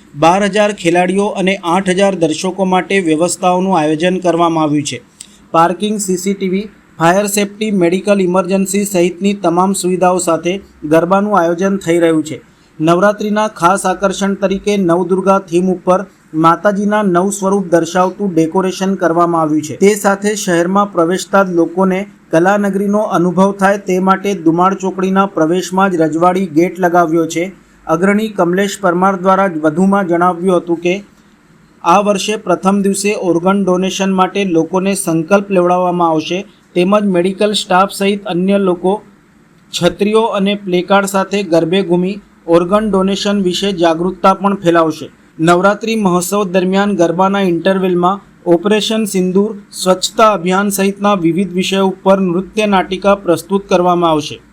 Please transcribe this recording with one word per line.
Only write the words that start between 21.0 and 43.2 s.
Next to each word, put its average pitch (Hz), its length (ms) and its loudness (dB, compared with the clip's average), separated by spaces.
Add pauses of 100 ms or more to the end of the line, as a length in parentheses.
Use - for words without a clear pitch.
જ 185 60 -2
લોકોને 180 560 0 (260)
કલાનગરીનો 202 680 2
અનુભવ 185 520 0
થાય 196 260 0
તે 185 220 -2
માટે 190 340 0
દુમાળ 175 400 2
ચોકડીના 190 520 -2
પ્રવેશમાં 180 680 0
જ 170 100 -2
રજવાડી 170 440 0
ગેટ 175 340 0
લગાવ્યો 170 480 2
છે. 165 240 -4 (360)
અગ્રણી 196 400 0
કમલેશ 196 540 -2
પરમાર 185 340 0
દ્વારા 190 340 0 (120)
વધુમાં 185 460 0
જણાવ્યું 175 500 0
હતું 170 240 -2
કે 180 220 -4 (800)
આ 175 160 4
વર્ષે 208 360 -2
પ્રથમ 190 460 0
દિવસે 196 400 0
ઓર્ગન 185 420 0
ડોનેશન 185 480 0
માટે 190 340 0
લોકોને 185 480 0
સંકલ્પ 185 580 0
લેવડાવવામાં 180 580 2
આવશે, 165 360 -2 (300)
તેમજ 202 280 2
મેડિકલ 190 500 0
સ્ટાફ 190 380 0
સહિત 202 340 -2
અન્ય 185 320 0
લોકો 185 440 0 (720)
છત્રીઓ 208 480 0
અને 202 340 -2
પ્લેકાર્ડ 196 500 0
સાથે 196 380 -2
ગરબે 170 380 0
ઘૂમી 180 400 -2 (260)
ઓર્ગન 180 440 2
ડોનેશન 196 500 0